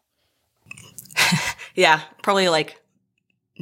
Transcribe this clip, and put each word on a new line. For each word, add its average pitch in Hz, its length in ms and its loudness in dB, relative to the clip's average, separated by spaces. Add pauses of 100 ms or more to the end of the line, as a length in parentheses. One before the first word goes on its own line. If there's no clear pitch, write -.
(1160)
<laughs> - 120 2 (480)
Yeah, 160 260 4 (200)
probably, 196 260 2
like, 156 320 -2 (800)